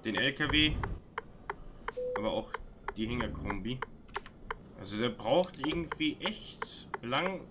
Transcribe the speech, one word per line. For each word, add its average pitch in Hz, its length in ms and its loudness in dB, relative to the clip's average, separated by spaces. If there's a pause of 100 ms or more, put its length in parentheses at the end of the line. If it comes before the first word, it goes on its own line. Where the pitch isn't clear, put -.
Den 107 80 2
L 127 180 4
K 147 180 2
W, 151 220 8 (1400)
aber 104 140 2
auch - 200 -2 (460)
die 110 100 2
Hängerkombi. 107 720 0 (1000)
Also 98 200 -2
der 117 120 4
braucht 139 480 4
irgendwie 156 600 0
echt - 680 -6 (140)
lang 180 480 2